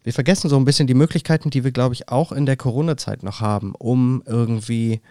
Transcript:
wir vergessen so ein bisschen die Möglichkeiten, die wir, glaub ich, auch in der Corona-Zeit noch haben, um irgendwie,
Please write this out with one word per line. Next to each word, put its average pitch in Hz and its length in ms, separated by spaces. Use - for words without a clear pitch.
wir 117 80
vergessen 143 360
so 139 80
ein 135 80
bisschen 139 220
die 127 80
Möglichkeiten, 156 560
die 127 140
wir, 131 80
glaub 127 200
ich, - 160
auch 147 240
in 139 140
der 135 100
Corona-Zeit 131 680
noch 101 160
haben, 104 360
um 127 500
irgendwie, 113 760